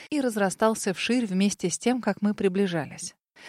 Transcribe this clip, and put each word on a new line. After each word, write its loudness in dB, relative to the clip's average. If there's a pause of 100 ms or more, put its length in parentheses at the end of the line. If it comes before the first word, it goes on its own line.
(120)
и 0
разрастался 0
вширь 0
вместе 2
с -4
тем, 0
как -2
мы 2
приближались. -2 (340)